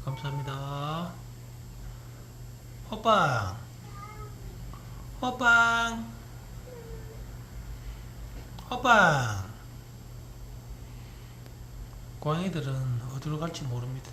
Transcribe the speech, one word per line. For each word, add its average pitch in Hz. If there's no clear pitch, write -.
감사합니다. 139
호빵, 156
호빵, 233
호빵. 160
고양이들은 135
어디로 151
갈지 165
모릅니다. 123